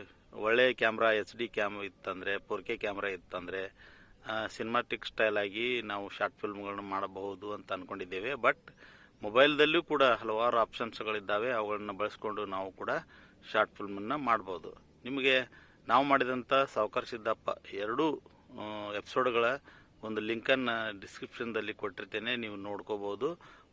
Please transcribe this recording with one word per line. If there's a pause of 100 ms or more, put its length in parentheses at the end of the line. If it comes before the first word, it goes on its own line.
(340)
ಒಳ್ಳೆಯ
ಕ್ಯಾಮ್ರಾ,
ಎಚ್
ಡಿ
ಕ್ಯಾಮ್
ಇತ್ತಂದರೆ,
ಫೋರ್
ಕೆ
ಕ್ಯಾಮ್ರಾ
ಇತ್ತಂದರೆ, (540)
ಆ,
ಸಿನಿಮಾಟಿಕ್
ಸ್ಟೈಲ್
ಆಗಿ
ನಾವು
ಶಾರ್ಟ್
ಫಿಲ್ಮ್ಗಳನ್ನ
ಮಾಡಬಹುದು
ಅಂತ
ಅಂದ್ಕೊಂಡಿದ್ದೇವೆ.
But (640)
ಮೊಬೈಲ್ದಲ್ಲೂ
ಕೂಡ
ಹಲವಾರು
ಆಪ್ಷನ್ಸ್ಗಳಿದ್ದಾವೆ,
ಅವುಗಳನ್ನ
ಬಳಸ್ಕೊಂಡು
ನಾವು
ಕೂಡ (640)
ಶಾರ್ಟ್
ಫಿಲ್ಮನ್ನು
ಮಾಡ್ಬೋದು. (320)
ನಿಮಗೆ (380)
ನಾವು
ಮಾಡಿದಂಥ
ಸಾವ್ಕಾರ್
ಸಿದ್ದಪ್ಪ (240)
ಎರಡೂ, (380)
ಆ,
ಎಪಿಸೋಡ್ಗಳ (580)
ಒಂದು
ಲಿಂಕನ್ನು
ಡಿಸ್ಕ್ರಿಪ್ಷನ್ದಲ್ಲಿ
ಕೊಟ್ಟಿರ್ತೇನೆ,
ನೀವು
ನೋಡ್ಕೋಬೋದು. (340)